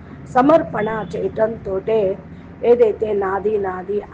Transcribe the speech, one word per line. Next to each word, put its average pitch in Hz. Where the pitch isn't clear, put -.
సమర్పణ 240
చేయటంతోటే 208
ఏదైతే 220
నాది, 196
నాది 190